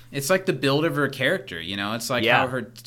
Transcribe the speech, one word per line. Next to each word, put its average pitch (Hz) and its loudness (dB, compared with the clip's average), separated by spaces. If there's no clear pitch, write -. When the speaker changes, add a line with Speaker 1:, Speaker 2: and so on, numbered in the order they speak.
Speaker 1:
It's 139 -4
like 185 2
the 175 2
build 143 2
of 147 -2
her 143 0
character, 135 -2
you 90 -6
know? 101 -4
It's 117 -6
like 120 0
Speaker 2:
Yeah. 120 6
Speaker 1:
how 131 2
her, 123 -6